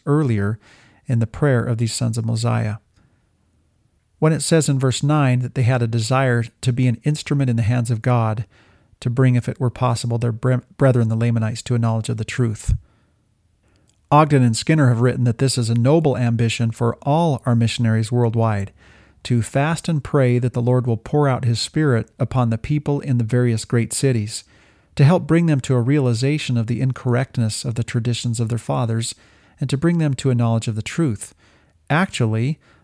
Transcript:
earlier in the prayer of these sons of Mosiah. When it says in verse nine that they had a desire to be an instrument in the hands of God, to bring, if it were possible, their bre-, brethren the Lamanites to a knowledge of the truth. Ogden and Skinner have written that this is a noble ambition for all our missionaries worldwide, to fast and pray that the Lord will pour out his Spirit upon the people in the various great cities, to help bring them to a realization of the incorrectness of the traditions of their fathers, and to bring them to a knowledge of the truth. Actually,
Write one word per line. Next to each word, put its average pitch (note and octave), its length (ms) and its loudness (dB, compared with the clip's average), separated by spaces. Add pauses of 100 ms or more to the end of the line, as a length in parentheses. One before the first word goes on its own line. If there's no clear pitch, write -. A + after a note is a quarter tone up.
earlier A2+ 540 0 (460)
in A#2+ 140 0
the A#2 80 0
prayer B2+ 360 0
of A#2 140 -2
these A2+ 160 -2
sons A#2 240 -4
of A2+ 80 -4
Mosiah. A2+ 520 -2 (1400)
When D#3+ 140 2
it C#3 80 -2
says D#3+ 260 2
in C#3 100 2
verse C3 240 0
nine C#3 380 2
that B2 160 -6
they C3 80 0
had B2 180 2
a A#2+ 60 0
desire A#2+ 560 0
to A#2+ 300 -4
be B2+ 140 2
an A#2 180 -2
instrument D3 440 0
in A#2 60 0
the A2+ 80 0
hands A#2+ 260 0
of A2+ 120 -2
God, A2+ 440 0 (540)
to B2+ 100 -4
bring, B2+ 260 2
if A#2+ 120 0
it B2+ 120 -8
were B2+ 100 0
possible, A#2+ 480 -2
their A#2 160 -2
bre-, B2+ 320 -2 (120)
brethren B2+ 300 4
the A2 80 0
Lamanites A#2 480 -2
to B2+ 120 -2
a A#2 40 0
knowledge A2+ 300 -2
of A2+ 80 -4
the A2 80 -6
truth. - 500 -2 (1400)
Ogden D3 320 4
and A#2 140 2
Skinner D#3 320 2
have A2+ 100 2
written B2 240 0
that A#2 140 0
this C3+ 200 0
is A#2 120 -2
a A#2 60 0
noble C3+ 420 2
ambition A#2 540 0
for A#2 300 -2
all D3+ 440 0
our A#2+ 100 2
missionaries A2+ 560 0
worldwide, A2+ 640 0 (500)
to A#2+ 180 0
fast D3 460 -2
and D#3 160 -2
pray B2+ 340 2
that B2 160 -2
the B2 80 -2
Lord B2 240 0
will A#2 120 0
pour D3 320 0
out B2+ 160 -2
his A#2 160 0
Spirit C#3 580 0
upon A#2+ 300 0
the A2 80 -2
people D3 420 -2
in C3+ 180 -2
the A#2+ 60 0
various A#2+ 400 0
great A#2 300 -2
cities, A2+ 500 -2 (540)
to D3 80 6
help F3 200 4
bring E3 200 2
them D3 160 2
to C3+ 140 0
a B2 60 2
realization C3 760 0
of A2+ 100 -2
the A#2 140 -2
incorrectness B2 800 -2
of A#2 120 -4
the A#2+ 80 -4
traditions A#2+ 580 -2
of A2+ 80 -2
their A#2+ 80 -2
fathers, A#2 580 -4 (460)
and C#3 80 -4
to C#3 80 0
bring E3+ 200 2
them D#3 180 0
to C3+ 140 -2
a B2+ 60 2
knowledge A#2 320 0
of A2 80 -4
the A2 60 -6
truth. - 520 -4 (560)
Actually, B2+ 680 -2 (240)